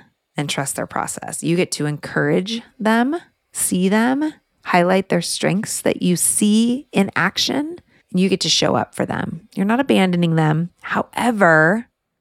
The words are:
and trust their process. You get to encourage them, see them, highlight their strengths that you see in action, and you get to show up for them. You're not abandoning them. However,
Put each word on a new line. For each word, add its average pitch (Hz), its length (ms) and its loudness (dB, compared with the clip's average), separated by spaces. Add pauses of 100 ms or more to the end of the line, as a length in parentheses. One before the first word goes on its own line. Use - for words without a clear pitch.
(360)
and 143 140 -4
trust - 260 -6
their - 120 -6
process. - 560 -8
You 160 120 0
get 180 180 -2
to 147 120 -4
encourage 156 760 -2 (180)
them, 233 360 0 (380)
see 185 340 -2
them, 254 460 0 (320)
highlight 185 440 2
their 175 120 0
strengths - 600 -4
that - 200 -2
you 180 140 2
see 226 760 0
in 196 240 0
action, 294 600 -2 (340)
and 180 80 0
you 190 100 2
get 185 120 0
to 160 80 -2
show - 260 2
up - 200 -4
for - 100 -2
them. - 500 -8
You're 196 100 -2
not 226 140 0
abandoning 180 560 2
them. 160 360 2 (100)
However, 202 1080 2 (340)